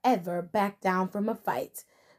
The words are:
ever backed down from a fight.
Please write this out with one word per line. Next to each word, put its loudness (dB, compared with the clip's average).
ever 2
backed -2
down 2
from -2
a -2
fight. -6